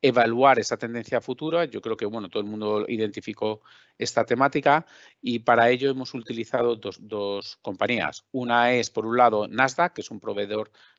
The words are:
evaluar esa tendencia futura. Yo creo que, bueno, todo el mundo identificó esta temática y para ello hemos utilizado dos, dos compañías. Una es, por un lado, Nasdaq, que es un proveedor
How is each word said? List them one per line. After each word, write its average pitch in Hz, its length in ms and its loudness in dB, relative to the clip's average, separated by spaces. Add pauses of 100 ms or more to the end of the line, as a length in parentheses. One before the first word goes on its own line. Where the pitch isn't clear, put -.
evaluar 123 600 4
esa 110 160 -4
tendencia 117 440 -4
futura. 156 440 -4
Yo 110 160 -8
creo 110 160 -6
que, 110 100 -6
bueno, 104 240 -8
todo 104 140 -4
el 104 40 -8
mundo 107 380 -2
identificó 107 760 -6 (360)
esta 113 260 -2
temática 139 640 2 (340)
y 117 200 -2
para 117 300 6
ello 127 200 2
hemos 131 240 -6
utilizado 120 600 -2
dos, 107 240 -10
dos 101 600 -8
compañías. 104 680 -4
Una 120 440 2
es, 120 140 0
por 110 160 -6
un 113 120 -2
lado, 107 320 4
Nasdaq, 135 460 0
que - 80 -10
es - 100 -14
un 107 80 -14
proveedor 104 500 -6 (280)